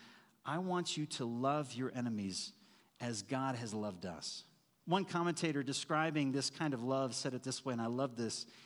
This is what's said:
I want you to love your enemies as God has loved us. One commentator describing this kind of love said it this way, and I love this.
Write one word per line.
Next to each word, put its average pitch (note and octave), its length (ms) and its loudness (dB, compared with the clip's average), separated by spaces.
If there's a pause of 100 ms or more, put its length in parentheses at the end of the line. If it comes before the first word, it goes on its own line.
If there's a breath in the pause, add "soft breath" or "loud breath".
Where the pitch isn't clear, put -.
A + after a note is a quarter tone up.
(460 loud breath)
I C#3+ 140 -2
want F3+ 360 0
you D3+ 120 0
to - 180 -2
love B2+ 480 2
your B2+ 200 -2
enemies G#2+ 600 -2 (480 loud breath)
as A#2 220 -4
God C3 320 0
has A2+ 180 -4
loved G2+ 320 -4
us. - 400 -8 (400)
One F#3 180 4
commentator E3+ 580 2
describing D3+ 680 2
this C3 180 2
kind D3+ 240 0
of A#2 80 -2
love C3 320 2
said C3 200 -2
it B2 100 -4
this - 220 -4
way, C3 80 2
and A#2 80 0
I A2+ 60 0
love B2 280 0
this. A2+ 300 -2 (200 loud breath)